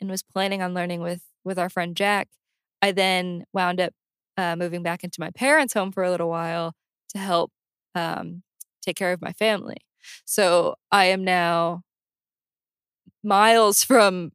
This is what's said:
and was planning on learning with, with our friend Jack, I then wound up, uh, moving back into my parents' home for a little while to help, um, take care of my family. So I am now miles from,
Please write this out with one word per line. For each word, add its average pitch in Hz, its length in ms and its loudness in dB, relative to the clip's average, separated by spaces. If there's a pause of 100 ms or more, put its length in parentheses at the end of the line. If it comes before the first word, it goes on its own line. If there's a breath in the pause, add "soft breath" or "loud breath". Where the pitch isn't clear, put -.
and 196 100 -8
was 190 120 -6
planning 196 400 -4
on 180 120 -4
learning 175 260 -4
with, 175 220 -6 (220)
with 185 140 -4
our 180 120 -2
friend 175 260 -4
Jack, 202 320 0 (540)
I 202 100 4
then 180 600 0
wound 180 280 0
up, 175 120 -2 (440)
uh, 170 200 -2
moving 175 260 -6
back 175 220 -4
into 175 160 -12
my 160 100 -8
parents' 277 440 0
home 196 180 -2
for 190 120 -4
a 180 60 0
little 170 180 -2
while 165 460 -4 (360)
to - 80 -12
help, 190 340 0 (420)
um, 170 480 -6 (400)
take - 140 -6
care 180 160 -2
of 175 80 -4
my - 120 -8
family. 208 440 -2 (480 loud breath)
So 175 520 2 (160)
I 196 140 6
am 190 180 0
now 175 580 0 (1400)
miles 208 600 6
from, 190 520 4